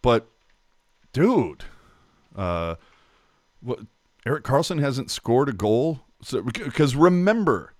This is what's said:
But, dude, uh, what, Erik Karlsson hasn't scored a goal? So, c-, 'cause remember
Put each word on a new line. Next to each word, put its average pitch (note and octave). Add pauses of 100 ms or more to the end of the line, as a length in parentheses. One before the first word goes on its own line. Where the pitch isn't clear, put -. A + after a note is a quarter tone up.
But, A#2 (840)
dude, D3 (720)
uh, E2+ (880)
what, B2 (460)
Erik D3
Karlsson D#3
hasn't C3+
scored B2+
a B2
goal? A#2 (200)
So, G#2 (120)
c-, F3
'cause C3+
remember F3